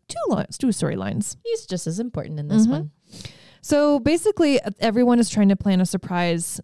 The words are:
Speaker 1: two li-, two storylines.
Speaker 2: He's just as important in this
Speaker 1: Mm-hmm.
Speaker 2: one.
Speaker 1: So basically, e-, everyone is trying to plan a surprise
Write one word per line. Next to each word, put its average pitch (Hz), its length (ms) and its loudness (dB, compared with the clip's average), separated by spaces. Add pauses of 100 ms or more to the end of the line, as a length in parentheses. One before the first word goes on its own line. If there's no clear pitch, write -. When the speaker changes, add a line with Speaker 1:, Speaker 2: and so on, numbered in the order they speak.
Speaker 1:
two - 100 -10 (100)
li-, 240 160 0 (140)
two 269 100 0
storylines. 196 760 -4
Speaker 2:
He's 466 220 -6
just 180 200 -8
as 170 120 -4
important 160 400 -8
in 147 100 -8
this 214 140 4
Speaker 1:
Mm-hmm. 226 100 4
Speaker 2:
one. 151 180 -4 (720)
Speaker 1:
So 294 380 2
basically, 311 560 2
e-, - 40 0 (200)
everyone 240 380 4
is 233 100 2
trying 208 220 4
to 196 60 4
plan 190 240 0
a 185 60 2
surprise 175 760 -4